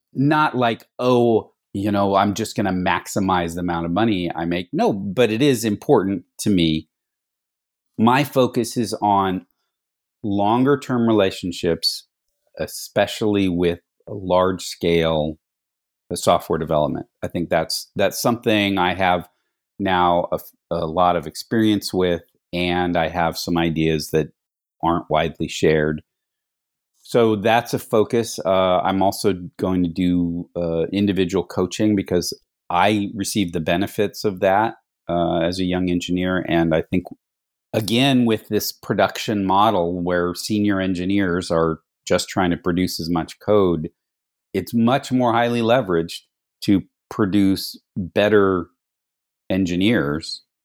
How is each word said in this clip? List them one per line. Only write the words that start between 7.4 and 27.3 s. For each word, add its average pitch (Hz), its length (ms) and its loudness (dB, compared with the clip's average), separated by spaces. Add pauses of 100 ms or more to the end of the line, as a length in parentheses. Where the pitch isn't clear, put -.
My 123 260 4
focus 123 520 0
is 107 180 -2
on 95 520 0 (760)
longer 113 520 2
term 123 300 -2
relationships, 95 1040 -2 (500)
especially 101 880 -2
with 87 320 0 (280)
large 92 560 0
scale, 80 760 0 (720)
uh, 87 60 -4
software 85 420 0
development. 76 480 -2 (160)
I 90 60 -6
think 87 220 -6
that's, - 440 -4
that's 98 260 -2
something 107 580 0
I 90 160 0
have 90 340 0 (500)
now 90 540 2
a, 80 60 -2 (320)
a 85 160 -2
lot 87 300 2
of 78 100 -4
experience 107 680 0
with, 90 300 0 (300)
and 87 440 -2
I 82 120 0
have 85 280 -2
some 87 220 -2
ideas 80 520 0
that 78 220 0 (500)
aren't 82 280 -2
widely 78 380 -2
shared. 78 540 0 (1000)
So 113 340 2